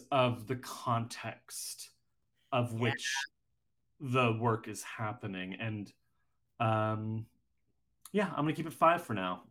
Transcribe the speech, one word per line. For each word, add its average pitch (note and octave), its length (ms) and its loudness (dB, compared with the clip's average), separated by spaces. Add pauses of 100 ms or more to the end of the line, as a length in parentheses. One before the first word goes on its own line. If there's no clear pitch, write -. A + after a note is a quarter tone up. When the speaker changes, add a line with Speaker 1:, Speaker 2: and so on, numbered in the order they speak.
(120)
Speaker 1:
of B2 360 2
the B2+ 80 -2
context - 1300 -6 (600)
of A#2+ 220 0
Speaker 2:
Yeah. A2+ 60 -4
Speaker 1:
which - 340 0 (840)
the B2+ 400 4
work A2+ 280 2
is G#2 140 -8
happening. G2 760 -6
And, G#2+ 380 -6 (640)
um, A2 680 0 (840)
yeah, G3 180 2
I'm D3 160 0
gonna D#3 80 2
keep D3+ 120 -4
it D#3 80 -8
five E3 300 6
for - 100 -2
now F#2 380 0